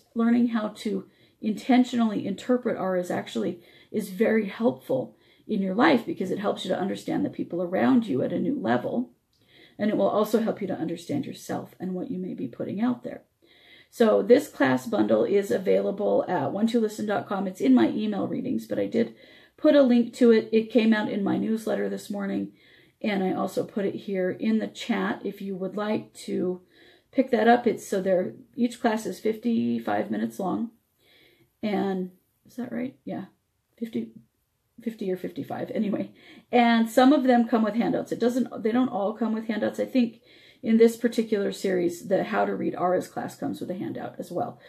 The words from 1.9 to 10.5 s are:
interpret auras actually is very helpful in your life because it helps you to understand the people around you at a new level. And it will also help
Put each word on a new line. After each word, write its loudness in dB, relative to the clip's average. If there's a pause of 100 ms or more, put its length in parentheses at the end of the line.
interpret -2
auras -2
actually -6 (320)
is -4
very 2
helpful -4 (300)
in -2
your -2
life 4
because -6
it -4
helps -4
you -4
to -2
understand -4
the -4
people -6
around 2
you -2
at -2
a -2
new -2
level. -2 (680)
And 0
it 0
will 2
also 2
help -4